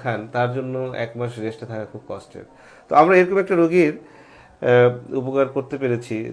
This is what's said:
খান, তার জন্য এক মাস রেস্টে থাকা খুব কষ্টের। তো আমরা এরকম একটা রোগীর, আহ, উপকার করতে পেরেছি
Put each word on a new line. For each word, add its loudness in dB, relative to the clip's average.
খান, -6
তার -2
জন্য -6
এক -8
মাস -8
রেস্টে -8
থাকা -10
খুব -16
কষ্টের। -14
তো 2
আমরা 8
এরকম 4
একটা 0
রোগীর, 4
আহ, 0
উপকার 0
করতে -6
পেরেছি -6